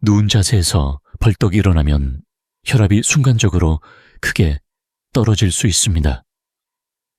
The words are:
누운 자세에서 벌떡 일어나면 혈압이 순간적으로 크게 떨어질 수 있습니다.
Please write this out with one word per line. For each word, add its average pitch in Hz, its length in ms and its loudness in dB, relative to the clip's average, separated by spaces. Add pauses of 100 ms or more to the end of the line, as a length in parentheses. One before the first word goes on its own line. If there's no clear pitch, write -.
누운 104 260 2
자세에서 87 720 0 (200)
벌떡 101 340 0
일어나면 73 680 0 (420)
혈압이 104 380 2
순간적으로 95 800 0 (400)
크게 76 380 -2 (540)
떨어질 107 400 0
수 - 140 -2
있습니다. 80 580 -2 (960)